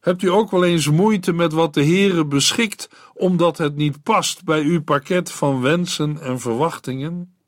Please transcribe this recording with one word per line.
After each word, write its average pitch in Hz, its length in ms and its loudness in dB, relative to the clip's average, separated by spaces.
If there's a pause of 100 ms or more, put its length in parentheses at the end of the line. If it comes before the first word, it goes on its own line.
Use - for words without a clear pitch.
Hebt 180 220 -2
u 185 80 2
ook 208 200 2
wel 180 140 2
eens 170 260 2
moeite 190 420 2
met 170 200 0
wat 160 220 0
de 147 100 2
Heere 180 420 2
beschikt, 143 600 -2 (260)
omdat 175 440 0
het 147 180 -2
niet 147 260 -2
past - 420 -2
bij 156 180 0
uw 156 200 0
pakket 180 500 -2
van 139 280 -2
wensen 151 600 -2
en 127 200 -6
verwachtingen? 147 960 -6 (120)